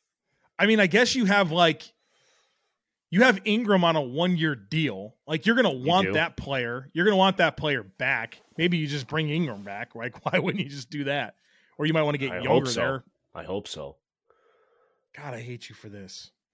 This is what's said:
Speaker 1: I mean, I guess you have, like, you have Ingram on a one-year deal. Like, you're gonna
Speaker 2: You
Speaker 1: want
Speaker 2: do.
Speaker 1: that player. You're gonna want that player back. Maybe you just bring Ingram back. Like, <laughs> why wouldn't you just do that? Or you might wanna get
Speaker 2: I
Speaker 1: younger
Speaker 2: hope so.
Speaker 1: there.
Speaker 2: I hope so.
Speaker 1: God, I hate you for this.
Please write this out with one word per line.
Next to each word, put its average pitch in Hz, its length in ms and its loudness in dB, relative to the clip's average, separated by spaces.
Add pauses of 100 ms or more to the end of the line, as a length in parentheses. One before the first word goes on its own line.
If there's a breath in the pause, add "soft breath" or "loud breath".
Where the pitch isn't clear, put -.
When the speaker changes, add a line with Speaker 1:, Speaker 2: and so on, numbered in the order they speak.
(580)
Speaker 1:
I 190 80 4
mean, 220 140 6
I 196 60 4
guess 208 280 2
you 254 100 0
have, 196 260 2
like, 165 420 2 (1160)
you 180 120 4
have 240 220 6
Ingram 208 400 2
on 165 120 4
a 156 60 2
one-year 156 520 0
deal. 107 640 -4 (100)
Like, 156 200 -2
you're 226 100 4
gonna 226 160 2
Speaker 2:
You 127 140 -6
Speaker 1:
want 180 220 4
Speaker 2:
do. - 40 -2
Speaker 1:
that 160 240 0
player. 131 560 -6
You're 170 140 0
gonna 208 100 4
want 190 220 4
that 165 180 2
player 139 260 -2
back. 120 580 -6 (160)
Maybe 175 200 0
you 156 100 -2
just 143 220 -6
bring 151 220 -2
Ingram 143 340 -4
back. 101 320 -12
Like, 117 300 -12
<laughs> - 40 -2
why 185 80 0
wouldn't 180 240 -2
you 135 80 -8
just 139 200 -16
do 147 140 -6
that? 135 300 -4 (420)
Or 156 100 -2
you 160 60 2
might 160 100 2
wanna 147 160 0
get 135 120 -4
Speaker 2:
I 90 60 -6
Speaker 1:
younger 90 140 -2
Speaker 2:
hope 127 180 4
so. 117 120 -2
Speaker 1:
there. 135 240 -2 (300)
Speaker 2:
I 82 80 -12
hope 95 240 -6
so. 69 300 -12 (1200)
Speaker 1:
God, 143 180 -14
I 117 60 -12
hate 120 280 -14
you 107 60 -20
for - 140 -20
this. 98 420 -18 (240)